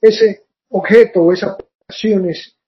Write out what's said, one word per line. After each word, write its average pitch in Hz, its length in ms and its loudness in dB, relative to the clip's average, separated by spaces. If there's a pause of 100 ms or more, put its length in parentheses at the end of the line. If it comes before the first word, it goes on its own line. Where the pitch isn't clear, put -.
Ese 214 420 0 (260)
objeto 214 520 2
o 170 100 2
esas 185 240 -6
prestaciones - 1000 -8 (120)